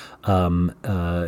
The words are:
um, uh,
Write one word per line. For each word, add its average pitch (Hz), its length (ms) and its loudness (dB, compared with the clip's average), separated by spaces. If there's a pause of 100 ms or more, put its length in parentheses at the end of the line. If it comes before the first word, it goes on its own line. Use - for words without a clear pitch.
(240)
um, 87 500 2 (100)
uh, 87 440 -2